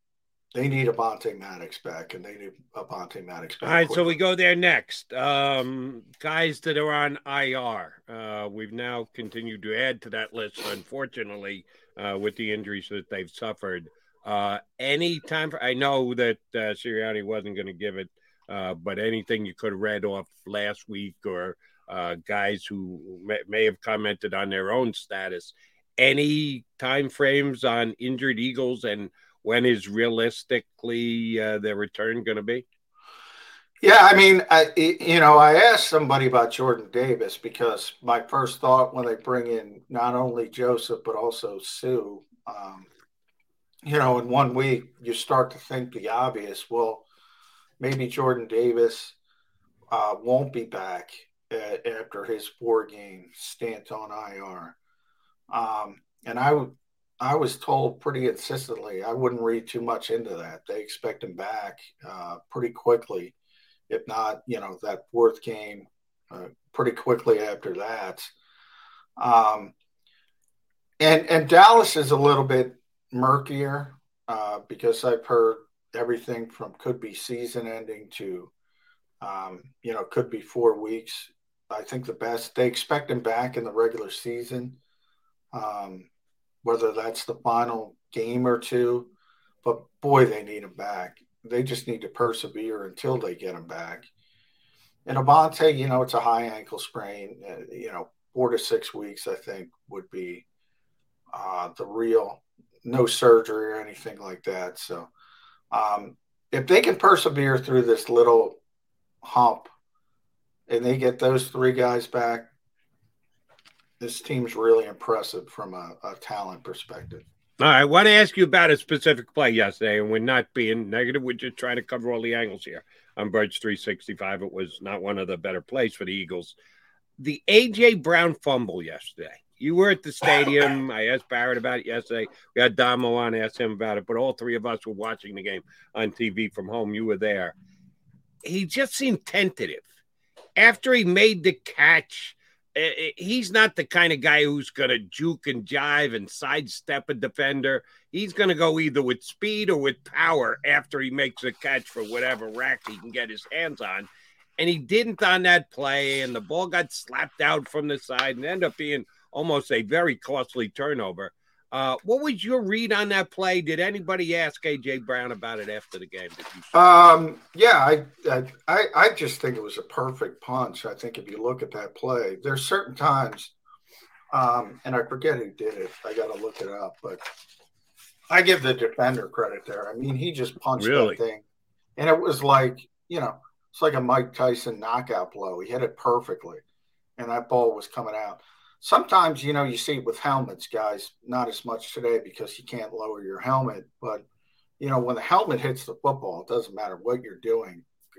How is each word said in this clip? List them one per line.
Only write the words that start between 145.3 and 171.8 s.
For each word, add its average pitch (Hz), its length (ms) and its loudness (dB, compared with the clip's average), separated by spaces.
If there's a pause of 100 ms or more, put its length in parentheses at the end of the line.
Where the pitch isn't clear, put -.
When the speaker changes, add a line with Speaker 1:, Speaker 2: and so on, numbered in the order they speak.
Speaker 2:
and 120 180 -6
jive 143 500 0
and 101 140 -8
sidestep 139 800 -6
a 147 40 -4
defender. 135 680 -2 (280)
He's 190 220 -6
gonna 196 220 2
go 160 240 2
either 143 220 0
with 123 220 -2
speed 208 460 -4
or 170 80 2
with 139 260 -2
power 143 600 0
after 143 340 0
he 135 100 -4
makes 135 340 -4
a 127 80 -4
catch 135 380 -6
for 113 140 -10
whatever 117 460 -4
rack 127 380 -4
he 110 100 -12
can 113 140 -18
get 117 180 -6
his 107 220 -16
hands 156 300 -6
on. 98 260 -8 (520)
And 165 100 0
he 170 80 0
didn't 208 460 0
on 185 200 4
that 175 280 4
play, 139 500 -2
and 127 140 -6
the 113 60 -6
ball 165 260 -4
got 170 260 -4
slapped 147 480 -8
out 151 260 -2
from 147 200 -6
the 143 100 -4
side 131 380 -4
and 127 100 -10
ended 175 220 -2
up - 100 -10
being 147 280 -6 (260)
almost 147 400 -2
a 117 100 0
very 147 360 0
costly 127 520 -6
turnover. 101 600 -8 (400)
Uh, 131 320 -2
what 240 180 0
was 247 220 -4
your 247 180 0
read 214 300 -2
on 208 160 0
that 190 240 0
play? 185 300 0
Did 160 180 -2
anybody 185 560 -2
ask 165 300 -4
A 147 120 -2
J 131 200 -6
Brown 123 340 -6
about 113 280 -10
it 104 100 -10
after 107 280 -12
the 92 80 -16
game? 92 220 -14
Did - 260 -18
you 90 80 -20
see? - 160 2
Speaker 1:
Um, 170 640 12 (160)
yeah, 208 220 8
I, 147 260 6 (260)
I, 131 140 0 (240)
I, 190 260 2
I 190 220 8
just - 240 -6
think 127 160 -4
it 107 80 -8
was 101 140 -12
a - 60 -10
perfect - 580 -6
punch. 127 440 -6
I 110 80 -8
think - 240 -12
if - 140 -16
you 107 100 -12
look 123 220 -4
at 107 80 -8
that 104 240 -12